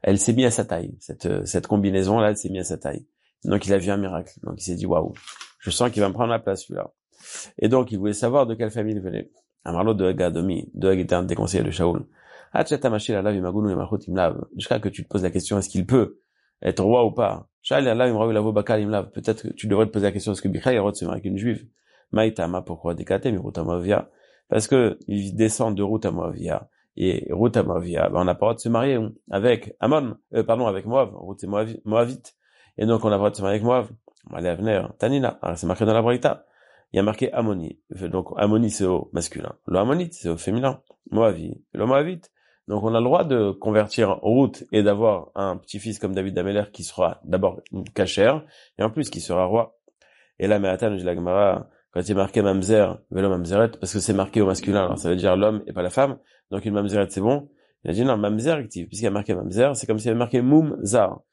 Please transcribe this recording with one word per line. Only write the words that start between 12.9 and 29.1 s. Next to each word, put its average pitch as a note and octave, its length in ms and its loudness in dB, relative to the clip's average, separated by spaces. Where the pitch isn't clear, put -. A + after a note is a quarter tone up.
Mashil G#2+ 240 -2
Alav G2+ 200 0
Imagunu F#2+ 360 0
Imachut F#2 360 -4
Imlav. F2+ 380 0
Jusqu'à - 240 -2
que G#2 100 -2
tu - 140 -10
te - 40 -12
poses F#2+ 160 -2
la F2+ 80 0
question, F#2+ 260 -2
est-ce F#2+ 120 -2
qu'il F#2+ 180 -2
peut A#2+ 320 2
être F#2 220 -2
roi A#2+ 220 6
ou G#2+ 60 0
pas ? G#2 380 -2
Shal C#3 240 2
Alav B2 220 4
Imraou A2+ 200 2
Ilavo G#2+ 220 2
Bakal G#2+ 300 0
Imlav. G2+ 300 -2
Peut-être - 320 -4
que - 100 -8
tu - 140 -10
devrais G#2 200 4
te G#2 40 -8
poser G2+ 140 0
la G2 60 2
question, G2+ 220 -4
est-ce - 80 -6
que G2 60 -2
Bichai G2+ 220 0
a B2+ 40 4
le A#2 60 4
droit G2+ 120 0
de G2+ 60 -8
se F2 80 -6
marier G2 160 -6
avec G2 40 -12
une G2 120 -4
juive ? A2 280 -4
Maïtama, G#2 500 0
pourquoi ? E2+ 320 -6
Dekate - 320 -2
Miruta G2 380 -4
Moavia. F2 460 0
Parce G#2+ 200 0
que B2 400 4
il G2 280 -4
descend A2 400 2
de G2 60 -2
Ruth G#2+ 240 -2
à F#2+ 60 0
Moavia. E2+ 580 -6
Et - 360 0
Ruth A#2 260 2
à G#2+ 60 4
Moavia, F2 460 -2
ben, F2+ 120 0
on F#2 40 2
n'a F2+ 100 2
pas G2+ 100 0
le A2 60 4
droit - 20 -2
de A#2 60 -6
se A#2 100 -4
marier A#2+ 300 2